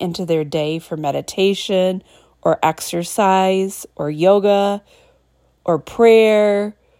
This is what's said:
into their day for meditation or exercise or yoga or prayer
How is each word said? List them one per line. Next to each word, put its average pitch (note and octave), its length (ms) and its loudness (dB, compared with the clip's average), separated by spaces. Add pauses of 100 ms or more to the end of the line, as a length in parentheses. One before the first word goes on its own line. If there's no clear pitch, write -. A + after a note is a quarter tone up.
into F3+ 240 -6
their D#3+ 200 -2
day D#3 340 -4
for E3 180 -10
meditation F#3 1040 -2 (380)
or D#3+ 220 0
exercise F#3+ 1200 -2 (120)
or D3+ 140 -6
yoga G3+ 720 2 (840)
or E3+ 140 0
prayer G#3+ 960 2 (260)